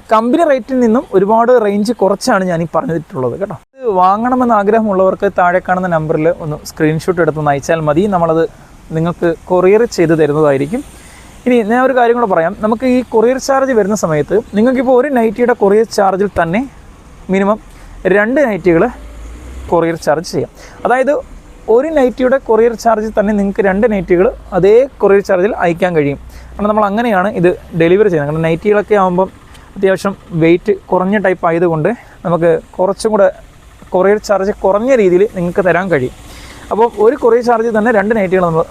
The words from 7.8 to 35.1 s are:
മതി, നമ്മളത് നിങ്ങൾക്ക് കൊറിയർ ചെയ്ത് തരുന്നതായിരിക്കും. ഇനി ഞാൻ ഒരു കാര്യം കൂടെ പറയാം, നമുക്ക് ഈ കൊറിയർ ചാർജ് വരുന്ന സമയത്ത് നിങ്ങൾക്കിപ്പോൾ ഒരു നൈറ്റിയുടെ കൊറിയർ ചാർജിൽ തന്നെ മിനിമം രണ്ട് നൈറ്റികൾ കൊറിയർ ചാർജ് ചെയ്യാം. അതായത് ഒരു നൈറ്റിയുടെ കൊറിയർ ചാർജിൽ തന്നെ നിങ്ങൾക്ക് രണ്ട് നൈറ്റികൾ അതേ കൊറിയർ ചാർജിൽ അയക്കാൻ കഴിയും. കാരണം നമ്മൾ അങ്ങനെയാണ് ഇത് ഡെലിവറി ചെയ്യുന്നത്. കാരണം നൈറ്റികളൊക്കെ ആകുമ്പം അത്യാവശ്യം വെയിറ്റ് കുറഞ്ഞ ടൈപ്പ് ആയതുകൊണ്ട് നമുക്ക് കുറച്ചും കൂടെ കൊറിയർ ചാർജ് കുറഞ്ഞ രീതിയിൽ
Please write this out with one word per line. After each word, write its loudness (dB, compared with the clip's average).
മതി, 2
നമ്മളത് 0
നിങ്ങൾക്ക് -2
കൊറിയർ 4
ചെയ്ത് 2
തരുന്നതായിരിക്കും. 0
ഇനി 2
ഞാൻ 2
ഒരു 0
കാര്യം 2
കൂടെ 0
പറയാം, 0
നമുക്ക് -2
ഈ 2
കൊറിയർ 2
ചാർജ് 0
വരുന്ന 0
സമയത്ത് 0
നിങ്ങൾക്കിപ്പോൾ 2
ഒരു 0
നൈറ്റിയുടെ 0
കൊറിയർ 4
ചാർജിൽ 0
തന്നെ 0
മിനിമം 0
രണ്ട് 2
നൈറ്റികൾ 2
കൊറിയർ 0
ചാർജ് -2
ചെയ്യാം. -4
അതായത് 2
ഒരു 2
നൈറ്റിയുടെ 0
കൊറിയർ 2
ചാർജിൽ 0
തന്നെ 0
നിങ്ങൾക്ക് -2
രണ്ട് 0
നൈറ്റികൾ 2
അതേ 4
കൊറിയർ 4
ചാർജിൽ 0
അയക്കാൻ 0
കഴിയും. 0
കാരണം -4
നമ്മൾ 0
അങ്ങനെയാണ് 0
ഇത് 4
ഡെലിവറി 4
ചെയ്യുന്നത്. -2
കാരണം -2
നൈറ്റികളൊക്കെ 0
ആകുമ്പം 0
അത്യാവശ്യം -2
വെയിറ്റ് 2
കുറഞ്ഞ 0
ടൈപ്പ് 0
ആയതുകൊണ്ട് 0
നമുക്ക് 0
കുറച്ചും -2
കൂടെ 4
കൊറിയർ 2
ചാർജ് 0
കുറഞ്ഞ 0
രീതിയിൽ 4